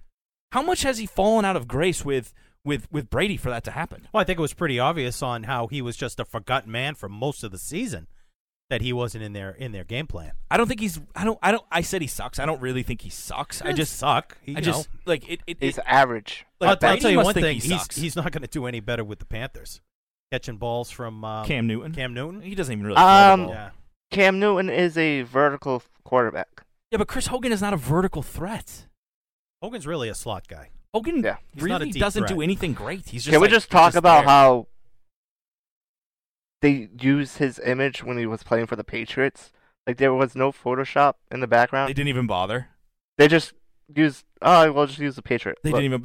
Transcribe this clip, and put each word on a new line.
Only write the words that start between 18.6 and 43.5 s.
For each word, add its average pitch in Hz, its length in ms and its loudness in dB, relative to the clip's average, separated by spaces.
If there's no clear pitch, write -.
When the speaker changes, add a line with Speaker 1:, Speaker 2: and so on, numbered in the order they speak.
Speaker 2:
any 120 140 -8
better 117 240 -6
with 104 140 -12
the - 60 -14
Panthers. - 560 -12
Catching 123 260 -8
balls 120 340 -6
from, 110 340 -14
um, 110 220 -8
Speaker 1:
Cam 123 200 -2
Newton? 120 260 -4
Speaker 2:
Cam 127 200 -8
Newton? 160 280 -12
Speaker 1:
He 190 120 -14
doesn't 170 200 -6
even 104 120 -6
really 104 120 0
throw 165 80 8
the 185 40 10
Speaker 3:
Um, 185 120 2
Speaker 1:
ball. 185 100 -8
Speaker 2:
Yeah. - 140 -14
Speaker 3:
Cam 190 280 2
Newton 196 300 2
is 160 280 0
a 156 260 0
vertical 135 580 0
quarterback. 113 600 -2
Speaker 1:
Yeah, 226 80 -2
but 208 80 0
Chris - 200 -6
Hogan 247 260 -4
is 196 80 -2
not 208 120 -2
a 190 40 -2
vertical 165 440 -2
threat. - 640 -12
Speaker 2:
Hogan's 202 240 -12
really 147 220 -6
a 101 60 -10
slot 104 320 -10
guy. 73 220 -20
Speaker 1:
Hogan 233 300 -2
Speaker 3:
Yeah. 98 140 -2
Speaker 2:
He's 143 100 -8
not 220 180 -2
a - 40 -4
Speaker 1:
really 285 60 -6
Speaker 2:
deep - 80 -6
Speaker 1:
doesn't 202 220 0
Speaker 2:
threat. 208 140 -2
Speaker 1:
do 160 60 -2
anything 175 320 -2
great. 156 360 -10
He's 120 140 -10
just 143 100 0
Speaker 3:
Can 156 80 8
we 202 60 6
Speaker 1:
like, - 40 4
Speaker 3:
just 226 140 2
Speaker 1:
he's - 60 -12
Speaker 3:
talk 170 160 10
Speaker 1:
just 170 100 4
Speaker 3:
about 165 240 10
Speaker 1:
there. 139 80 4
Speaker 3:
how 135 380 8
they 135 280 4
use 139 380 0
his 135 220 -2
image 127 440 -2
when 123 140 -6
he 117 80 -2
was 110 180 -6
playing 117 240 0
for - 80 -4
the 104 80 -10
Patriots? 127 680 -6
Like, 123 100 -4
there 135 160 4
was 131 220 0
no 135 160 0
Photoshop 135 640 0
in 123 80 -8
the 127 80 -4
background. 123 420 2
Speaker 1:
They 135 40 -4
didn't 143 160 -2
even 127 180 -2
bother. 101 420 -2
Speaker 3:
They 147 100 8
just 160 260 2